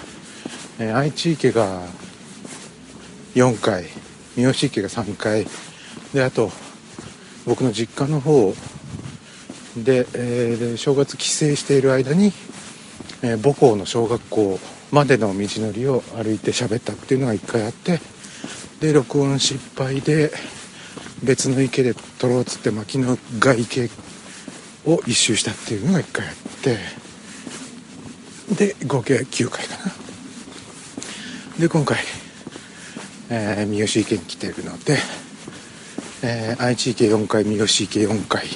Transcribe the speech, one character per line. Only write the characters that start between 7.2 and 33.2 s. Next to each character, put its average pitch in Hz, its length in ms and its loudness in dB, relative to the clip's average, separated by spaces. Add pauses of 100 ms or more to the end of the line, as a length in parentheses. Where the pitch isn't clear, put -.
僕 120 180 2
の 127 80 4
実 110 320 -2
家 139 80 0
の 156 80 2
方 127 340 6 (1200)
で、 123 360 4
え 120 460 0
ー、 120 120 -2
で、 117 60 -4
正 143 160 2
月 143 220 2
帰 - 140 -4
省 147 260 2
し - 100 -2
て 139 120 6
い 135 40 6
る 131 120 6
間 131 200 2
に、 196 200 6 (880)
え 117 140 2
ー、 107 60 0
母 139 160 4
校 117 200 8
の 92 80 -2
小 117 220 2
学 113 200 0
校 98 320 2 (320)
ま 147 120 8
で 131 140 6
の 104 200 2
道 101 100 0 (140)
の 107 120 -2
り 120 140 -2
を 127 160 2 (120)
歩 110 160 0
い 107 60 0
て - 140 -2
喋 110 260 0
っ - 20 0
た - 140 -6
っ - 20 -10
て - 200 0
い - 20 6
う 131 40 2
の 135 60 0
が 113 60 2
一 98 120 -2
回 113 200 0
あ 110 40 -4
っ - 40 -6
て、 - 260 0 (800)
で、 156 140 4
録 143 260 4
音 139 200 4
失 131 200 0 (160)
敗 135 240 -2
で、 151 320 4 (920)
別 135 260 2
の 131 120 2
池 135 200 2
で 123 140 2 (240)
撮 127 80 2
ろ 123 100 4
う 123 40 4
っ - 40 2
つ - 120 -8
っ - 20 -12
て、 127 120 0
牧 107 280 -4
野 127 180 2 (220)
が 127 160 6
池 120 340 -2 (960)
を 165 220 4
一 117 80 2
周 - 200 2
し 98 80 0
た - 80 -2
っ 101 40 -6
て - 180 -8
い 101 60 -2
う 104 80 -2
の 190 60 6
が 160 80 4
一 - 100 -6
回 - 160 -4
あ - 40 -10
っ - 40 -12 (260)
て、 123 160 2 (1800)
で、 202 200 4 (100)
合 135 160 0
計 127 280 2
九 101 200 0
回 - 160 -8
か - 120 -10
な。 - 140 -6 (1700)
で、 165 80 4
今 165 160 4
回、 120 140 2 (1300)